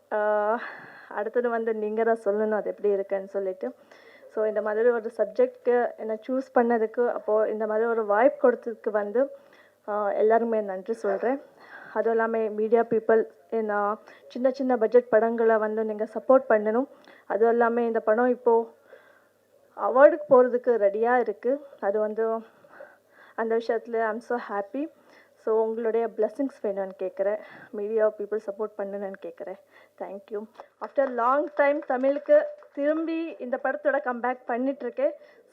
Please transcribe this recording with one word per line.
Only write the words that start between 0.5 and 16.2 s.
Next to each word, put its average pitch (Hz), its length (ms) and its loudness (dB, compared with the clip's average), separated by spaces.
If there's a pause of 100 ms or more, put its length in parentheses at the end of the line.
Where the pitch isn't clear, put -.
அடுத்தது 226 400 -4
வந்து 226 240 -2
நீங்க 214 300 -2
தான் 226 220 0
சொல்லணும் 214 300 0
அது 196 140 -4
எப்படி 202 200 -2
இருக்குன்னு 196 380 -2
சொல்லிட்டு. 196 480 -6 (580)
So 220 140 -2
இந்த 214 140 -2
மாதிரி 214 280 0
ஒரு 233 280 -2
சப்ஜெக்ட்க்கு 240 800 0
என்னை 220 220 -6 (100)
சூஸ் 262 260 -2
பண்ணதுக்கு, 233 560 2
அப்போ 214 380 0
இந்த 214 180 -4
மாதிரி 220 220 0
ஒரு 226 160 -2
வாய்ப்பு 214 460 4
கொடுத்ததுக்கு 226 400 -6
வந்து, 208 440 -2 (520)
ஆ, 208 240 -2
எல்லாருமே 220 500 2
நன்றி 190 320 -8
சொல்றேன். 226 480 -2 (520)
அதுவும் 220 180 0
இல்லாம 226 380 0
மீடியா 220 320 2
பீப்புள், 226 440 2 (260)
ஏன்னா 208 460 -2 (300)
சின்ன 254 240 -2
சின்ன 254 260 -2
பட்ஜெட் 226 320 4
படங்களை 226 480 4
வந்து 214 260 -2
நீங்க 214 200 -4
சப்போர்ட் 262 460 2